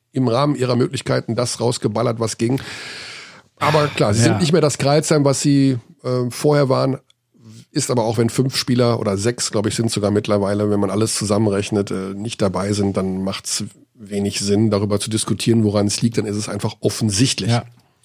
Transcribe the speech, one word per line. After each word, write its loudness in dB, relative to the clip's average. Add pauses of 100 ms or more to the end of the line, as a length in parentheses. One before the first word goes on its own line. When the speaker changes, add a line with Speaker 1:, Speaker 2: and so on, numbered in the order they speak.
(120)
Speaker 1:
im 0
Rahmen 2
ihrer 0
Möglichkeiten -2
das -4
rausgeballert, -2
was -4
ging. 0 (1000)
Aber 2
klar, 0
sie 2
Speaker 2:
Ja. 4
Speaker 1:
sind 2
nicht 2
mehr 4
das 2
Kreilsheim, 2
was 2
sie, 4 (260)
äh, -2
vorher 2
waren. 2 (760)
Ist -2
aber 2
auch, -2
wenn 2
fünf 0
Spieler 2
oder 0
sechs, -2
glaub 0
ich, -2
sind 2
sogar 0
mittlerweile, 2
wenn 2
man 2
alles 0
zusammenrechnet, 0
äh, -6
nicht -8
dabei 0
sind, 0
dann -2
macht's -6 (280)
wenig -4
Sinn, 2
darüber 0
zu -6
diskutieren, 0
woran 2
es -2
liegt. 0
Dann 0
ist -4
es -6
einfach -6
offensichtlich. 0
Speaker 2:
Ja. 2 (400)